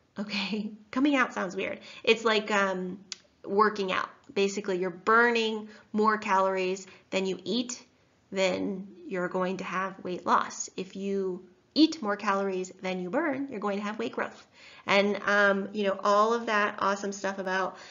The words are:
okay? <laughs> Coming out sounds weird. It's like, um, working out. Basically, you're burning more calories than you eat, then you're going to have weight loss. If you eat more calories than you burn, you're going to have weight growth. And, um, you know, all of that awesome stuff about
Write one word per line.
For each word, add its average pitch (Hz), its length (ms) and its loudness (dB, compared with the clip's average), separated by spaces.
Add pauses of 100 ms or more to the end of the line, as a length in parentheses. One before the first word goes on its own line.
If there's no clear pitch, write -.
(180)
okay? 202 600 -4
<laughs> - 100 -20
Coming 277 260 2
out 240 160 2
sounds 185 240 -6
weird. - 240 -6 (240)
It's 220 200 4
like, 214 260 2
um, 185 480 0 (460)
working 202 480 2
out. - 180 -2 (240)
Basically, 196 440 0
you're 185 120 0
burning 220 800 2 (240)
more 214 260 4
calories 190 680 0 (220)
than 190 160 -2
you 180 200 -2
eat, 240 380 -4 (480)
then 190 560 -2 (200)
you're 180 220 -4
going 185 300 -2
to 185 60 -8
have 190 400 -6
weight 180 220 -6
loss. - 500 0
If 185 200 -10
you 190 480 -4 (300)
eat 320 280 4
more 202 140 0
calories 196 540 -2 (120)
than 185 180 -4
you 180 80 -6
burn, 277 420 -2
you're 214 100 -8
going 202 180 -2
to 208 60 -6
have 214 140 -6
weight 233 140 -4
growth. - 340 -6 (400)
And, 202 380 4
um, 196 480 4
you 208 120 -2
know, 196 200 0
all 208 300 4
of 233 120 -4
that 214 340 0
awesome 196 320 0
stuff 196 260 -4
about 185 400 -2 (120)